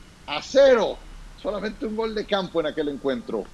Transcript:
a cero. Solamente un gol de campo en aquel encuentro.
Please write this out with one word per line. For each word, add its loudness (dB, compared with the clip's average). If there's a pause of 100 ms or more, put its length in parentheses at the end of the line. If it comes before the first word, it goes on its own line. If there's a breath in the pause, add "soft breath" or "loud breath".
(260)
a -6
cero. 6 (440)
Solamente -6
un -6
gol -2
de -4
campo 0
en 2
aquel -2
encuentro. -4